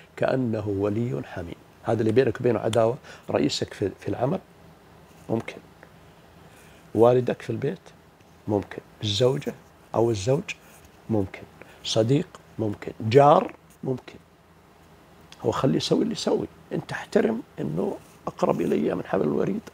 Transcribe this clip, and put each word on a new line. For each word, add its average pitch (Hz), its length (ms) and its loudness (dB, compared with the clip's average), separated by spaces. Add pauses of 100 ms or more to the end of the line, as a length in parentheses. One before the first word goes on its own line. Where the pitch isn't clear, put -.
(160)
"كأنه 110 520 -2
ولي 107 560 -2
حميم". 85 300 -12 (280)
هذا 110 180 0
اللي 110 120 2
بينك 123 280 2
وبينه 120 200 2
عداوة، 113 360 2 (340)
رئيسك - 440 -2
في، 95 160 -2 (100)
في - 80 -10
العمل، 127 300 -2 (920)
ممكن، - 260 -4 (1400)
والدك 123 480 4
في - 80 -8
البيت، 117 280 -4 (720)
ممكن، 101 340 -4 (200)
الزوجة 127 520 0 (400)
أو 117 160 2
الزوج، 120 400 -2 (600)
ممكن، 104 320 -2 (420)
صديق، 117 440 2 (300)
ممكن، 107 420 -6
جار، 139 540 6 (300)
ممكن. 127 340 -6 (1200)
هو 117 80 0
خليه 113 260 2
يسوي - 260 2
اللي 226 100 -2
يسوي، - 340 -2 (260)
أنت - 200 -6
احترم - 500 0 (180)
إنه 160 360 -4 (300)
أقرب - 340 0
إلي - 340 0
من - 100 -6
حبل - 180 0
الوريد - 380 -2 (140)